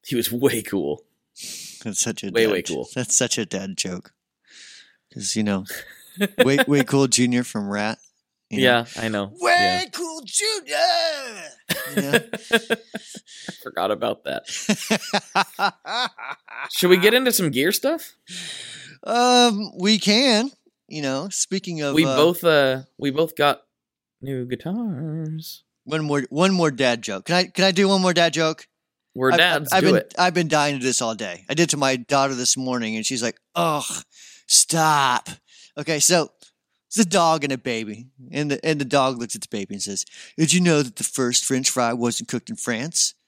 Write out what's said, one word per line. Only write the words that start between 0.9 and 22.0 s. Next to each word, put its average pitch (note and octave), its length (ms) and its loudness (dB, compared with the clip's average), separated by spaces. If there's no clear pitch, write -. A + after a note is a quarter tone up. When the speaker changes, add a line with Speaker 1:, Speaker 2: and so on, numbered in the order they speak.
Speaker 2:
That's - 180 -8
such - 240 -4
a G2+ 60 -8
Speaker 1:
Way, A2+ 140 2
Speaker 2:
dad G#2+ 80 2
Speaker 1:
way F2+ 100 0
Speaker 2:
j-, E2 120 -6
Speaker 1:
cool. B1 200 -6
Speaker 2:
that's B2 220 -2
such B2 220 0
a G#2+ 80 -4
dad F#2+ 320 -8
joke. F2+ 340 -8
'Cause, G2 200 -6
you G#2+ 100 -2
know, G2 260 -2
Speaker 1:
<laughs> - 760 -4
Speaker 2:
Way, C3+ 220 4
Way C#3 180 4
Cool C#3 220 4
Junior B2 380 0
from G2+ 260 -6
Rat, G#2 280 -4
you A#2 80 -4
know? C3 60 2
Speaker 1:
Yeah, A#2+ 200 4
I A2+ 120 -4
know. G#2 320 -4
Speaker 2:
Way F4 160 2
Speaker 1:
Yeah. F4+ 360 0
Speaker 2:
Cool D#4+ 320 -10
Junior! F4 1300 -4
You G3+ 80 0
know? C#3+ 160 0
Speaker 1:
<laughs> A#3 80 4
I F#3+ 40 -14
forgot F#2+ 300 -4
about - 320 -4
that. - 240 -8
Speaker 2:
<laughs> F#3 2250 -4
Speaker 1:
Should F3+ 180 0
we F3+ 80 8
get G#3 160 6
into B3+ 180 2
some E3+ 180 0
gear D3 220 0
stuff? - 420 -2
Speaker 2:
Um, A#3+ 720 4
we G#3 200 4
can. A#3+ 520 2
You D3+ 140 -8
know, C3+ 280 -4
speaking F3+ 520 -6
of, C#3+ 120 -2
Speaker 1:
We D#3+ 100 4